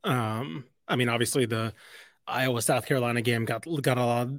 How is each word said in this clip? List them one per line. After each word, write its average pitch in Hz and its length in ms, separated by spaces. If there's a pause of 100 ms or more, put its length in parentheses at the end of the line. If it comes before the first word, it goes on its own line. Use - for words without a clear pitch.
Um, 127 640 (200)
I 143 120
mean, 123 100
obviously 120 380
the 113 260 (540)
Iowa, 120 360
South - 240
Carolina 120 360
game 117 220
got, 113 220 (160)
got 127 160
a 123 80
lot, 120 220 (120)